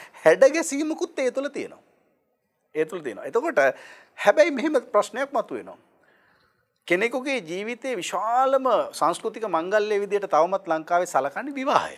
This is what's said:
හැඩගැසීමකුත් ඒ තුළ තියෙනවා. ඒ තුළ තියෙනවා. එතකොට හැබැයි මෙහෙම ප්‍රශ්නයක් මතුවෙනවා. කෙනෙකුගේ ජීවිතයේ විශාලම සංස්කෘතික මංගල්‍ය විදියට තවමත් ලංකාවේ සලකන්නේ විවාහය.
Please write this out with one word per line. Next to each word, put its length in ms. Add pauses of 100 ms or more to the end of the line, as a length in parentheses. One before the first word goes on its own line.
(240)
හැඩගැසීමකුත් 960
ඒ 120
තුළ 180
තියෙනවා. 340 (920)
ඒ 100
තුළ 160
තියෙනවා. 240
එතකොට 400 (500)
හැබැයි 360
මෙහෙම 300 (120)
ප්‍රශ්නයක් 400
මතුවෙනවා. 460 (1080)
කෙනෙකුගේ 500
ජීවිතයේ 580
විශාලම 680 (280)
සංස්කෘතික 520
මංගල්‍ය 560
විදියට 300
තවමත් 380
ලංකාවේ 380
සලකන්නේ 480
විවාහය. 440